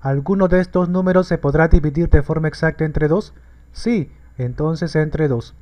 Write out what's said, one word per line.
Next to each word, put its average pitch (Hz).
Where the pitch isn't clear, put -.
¿alguno 160
de 180
estos 180
números 185
se 165
podrá 147
dividir 151
de 147
forma 160
exacta 160
entre 156
dos? 190
Sí, 226
entonces 151
entre 156
dos. 120